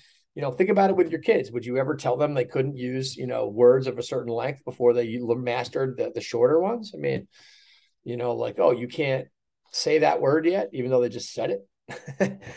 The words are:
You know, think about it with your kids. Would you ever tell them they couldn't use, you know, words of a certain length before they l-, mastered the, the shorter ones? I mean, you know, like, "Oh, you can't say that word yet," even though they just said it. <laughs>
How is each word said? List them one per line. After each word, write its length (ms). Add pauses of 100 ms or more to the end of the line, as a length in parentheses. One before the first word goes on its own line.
(340)
You 80
know, 80
think 200
about 180
it 80
with 140
your 100
kids. 300
Would 160
you 100
ever 180
tell 220
them 160
they 140
couldn't 300
use, 400
you 100
know, 220
words 380
of 120
a 40
certain 300
length 320
before 300
they 240
l-, 160
mastered 640
the, 160
the 80
shorter 360
ones? 360
I 40
mean, 300 (760)
you 140
know, 180
like, 240
"Oh, 120
you 180
can't 400 (440)
say 260
that 220
word 260
yet," 260
even 180
though 120
they 80
just 240
said 160
it. 920
<laughs> 0 (160)